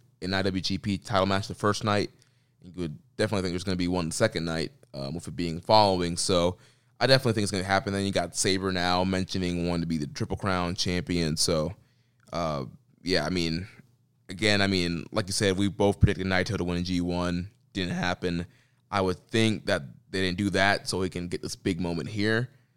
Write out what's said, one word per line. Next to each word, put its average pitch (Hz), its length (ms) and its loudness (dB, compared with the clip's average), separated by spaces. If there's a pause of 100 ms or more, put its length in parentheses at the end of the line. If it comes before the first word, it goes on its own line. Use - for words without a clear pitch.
(220)
an 92 120 -4
I 95 100 2
W 95 180 0
G 95 160 -4
P 101 200 -2
title 95 280 2
match 98 240 0
the 95 40 -8
first 104 300 0
night. 104 260 0 (520)
You 90 160 -20
would 82 200 -6 (200)
definitely 104 240 0
think 92 100 -2
there's 90 140 -4
gonna 95 100 -2
be 87 140 0
one 90 180 0
the 80 80 -6
second 90 300 0
night, 82 260 -4 (220)
um, 69 200 -8
with 82 140 -8
it 67 80 -12
being 82 240 -4
following. 92 560 4
So 87 400 2 (460)
I 127 60 2
definitely 131 260 4
think 107 100 0
it's 95 80 -2
gonna 95 140 -2
happen. 98 260 0
Then 98 140 0
you 98 80 0
got 87 200 0
Sabre 95 380 0
now 90 320 2
mentioning 92 640 -2
wanting 87 140 0
to 82 60 -2
be 82 100 -2
the 73 100 -4
Triple 98 300 -6
Crown 90 360 -2
champion. 87 600 0
So, 80 380 0 (580)
uh, 78 320 -4 (400)
yeah, 85 220 0
I 80 40 -2
mean, 85 380 -2 (640)
again, 101 320 2
I 98 60 4
mean, 87 440 0
like 98 160 -2
you 98 60 -6
said, 95 240 2
we 101 100 2
both 101 320 2
predicted 95 280 4
Naito 92 300 0
to 90 60 0
win 87 140 -2
in 87 80 -2
G 90 160 0
one. 87 480 -2 (240)
Didn't 90 220 -4
happen. 90 500 -2 (440)
I 98 120 2
would 92 180 0 (120)
think 113 340 2
that 95 160 0 (300)
they 95 100 -2
didn't 90 160 0
do 101 140 0
that 95 360 2
so 92 140 -2
he 95 80 -2
can 87 180 -8
get - 140 -6
this - 160 -8
big 90 240 -2
moment 85 260 -4
here. 110 400 0 (300)